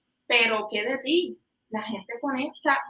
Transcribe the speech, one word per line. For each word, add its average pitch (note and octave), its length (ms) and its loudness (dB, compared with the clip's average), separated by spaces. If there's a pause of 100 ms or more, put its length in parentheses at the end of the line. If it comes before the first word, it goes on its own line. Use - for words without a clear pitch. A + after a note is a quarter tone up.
(260)
Pero, A3 440 4
¿qué G#3+ 140 -2
de C4 140 -2
ti? D4+ 400 0 (300)
La G#3+ 140 -4
gente A3+ 360 -8
conecta C#4 600 0 (120)